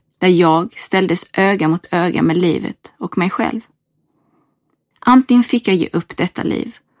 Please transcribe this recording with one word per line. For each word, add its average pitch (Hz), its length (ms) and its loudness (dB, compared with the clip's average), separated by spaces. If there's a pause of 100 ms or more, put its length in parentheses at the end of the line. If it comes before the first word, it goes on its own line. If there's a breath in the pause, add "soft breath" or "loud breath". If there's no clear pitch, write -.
(200)
där 180 80 0
jag 170 520 2
ställdes 185 540 -2
öga 190 340 0
mot 160 240 -2
öga 180 300 -2
med 165 160 0
livet - 600 -4
och - 200 -8
mig 180 120 0
själv. - 320 -4 (1400)
Antingen 247 440 4
fick - 240 -2
jag 190 80 2
ge 165 180 -2
upp - 240 -6
detta - 260 -6
liv - 340 -6 (240)